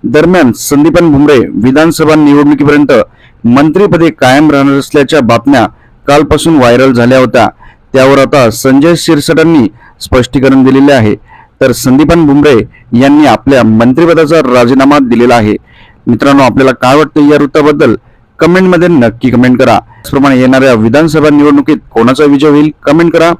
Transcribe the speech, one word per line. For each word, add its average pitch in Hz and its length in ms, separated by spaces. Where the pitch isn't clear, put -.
दरम्यान, 151 480
संदीपान 156 600
भुमरे 143 260
विधानसभा 151 760
निवडणुकीपर्यंत 147 800
मंत्रिपदे 160 680
कायम 147 400
राहणार 139 240
असल्याच्या 139 460
बातम्या 117 460
कालपासून 151 500
व्हायरल 127 360
झाल्या 120 260
होत्या. 123 300
त्यावर 135 260
आता 131 320
संजय 139 460
शिरसाटांनी 160 720
स्पष्टीकरण 131 640
दिलेले 135 280
आहे. 107 400
तर 131 120
संदीपान 151 540
भुमरे 143 300
यांनी 143 260
आपल्या 123 380
मंत्रिपदाचा 143 760
राजीनामा 131 600
दिलेला 120 360
आहे. 107 200
मित्रांनो, 139 360
आपल्याला 131 300
काय 127 240
वाटतं 147 320
या 147 80
वृत्ताबद्दल? 147 600
कमेंटमध्ये 180 500
नक्की 123 420
कमेंट 123 280
करा. 120 200
त्याचप्रमाणे 135 640
येणाऱ्या 131 340
विधानसभा 143 560
निवडणुकीत 147 460
कोणाचा 127 340
विजय 143 240
होईल, 151 220
कमेंट 160 300
करा. 165 280